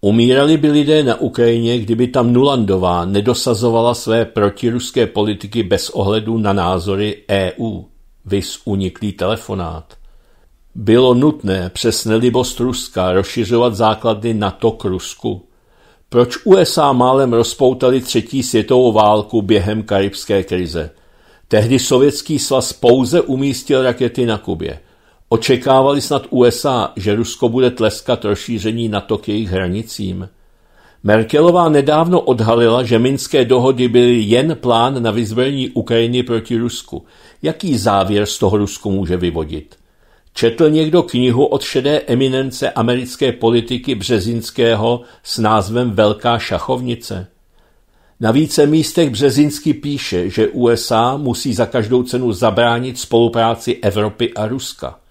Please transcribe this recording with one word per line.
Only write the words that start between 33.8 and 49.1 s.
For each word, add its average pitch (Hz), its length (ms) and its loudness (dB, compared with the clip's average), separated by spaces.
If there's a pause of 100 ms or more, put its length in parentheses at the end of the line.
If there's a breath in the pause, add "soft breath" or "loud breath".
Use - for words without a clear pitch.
byly 120 320 4
jen 120 420 0
plán 120 420 0
na 113 80 0
vyzbrojení 123 580 -2
Ukrajiny 117 540 -2
proti 117 340 -4
Rusku. - 480 -8 (360 soft breath)
Jaký 156 360 -4
závěr 101 480 0
z - 120 -8
toho 101 200 0
Rusko 101 340 -4
může 90 260 -2
vyvodit? 80 580 -6 (580)
Četl 117 360 2
někdo 156 340 2
knihu 127 420 2
od - 180 -2
šedé 139 440 0
eminence 131 640 -2
americké 123 600 -2
politiky 120 640 -2
Březinského 117 1080 -2 (220 loud breath)
s - 140 -8
názvem 110 540 0
Velká 104 480 0
šachovnice? 117 880 -6 (920)
Na 110 120 0
více 151 340 2
místech 156 440 2
Březinský 147 640 0